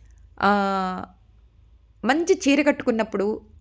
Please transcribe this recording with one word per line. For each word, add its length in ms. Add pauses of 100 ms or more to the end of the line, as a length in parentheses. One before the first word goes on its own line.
(420)
ఆ, 640 (1000)
మంచి 420
చీర 140
కట్టుకున్నప్పుడు 800 (200)